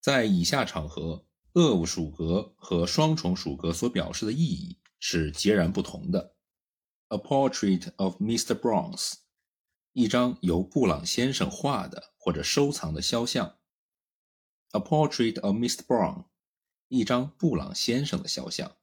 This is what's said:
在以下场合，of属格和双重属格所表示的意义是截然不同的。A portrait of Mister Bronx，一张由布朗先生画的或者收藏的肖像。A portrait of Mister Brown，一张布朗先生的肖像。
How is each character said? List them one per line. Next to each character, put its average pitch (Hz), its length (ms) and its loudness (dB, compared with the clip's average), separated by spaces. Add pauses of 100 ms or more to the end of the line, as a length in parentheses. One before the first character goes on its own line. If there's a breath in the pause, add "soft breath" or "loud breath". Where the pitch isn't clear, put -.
在 135 240 4
以 92 200 4
下 131 200 2
场 78 240 -6
合， 80 380 -8 (280)
of 127 300 4
属 80 240 -4
格 85 480 -2
和 85 300 0
双 156 300 2
重 90 180 0
属 73 220 -6
格 82 160 -2
所 120 180 -2
表 85 220 -4
示 - 120 -6
的 107 80 -2
意 135 60 -2
义 - 400 -2 (220)
是 78 320 -2
截 101 220 2
然 85 180 4
不 95 100 -2
同 - 300 -6
的。 - 240 -4 (720)
A 107 100 -4
portrait 127 800 2
of 95 260 -2
Mister 113 320 0
Bronx， 95 600 -2 (800)
一 123 140 4
张 123 340 2
由 87 220 2
布 120 240 2
朗 80 180 2
先 127 300 0
生 - 160 -2
画 127 380 -4
的 - 280 -18
或 - 160 -4
者 76 120 -4
收 143 260 2
藏 80 240 -4
的 76 80 -4
肖 120 240 -2
像。 - 320 -4 (1120)
A - 80 -2
portrait 135 600 0
of 101 160 0
Mister 120 280 -2
Brown， 107 420 0 (600)
一 123 180 0
张 127 320 0
布 143 200 2
朗 - 180 -4
先 143 320 0
生 - 160 -4
的 - 60 -10
肖 - 200 -6
像。 - 340 -8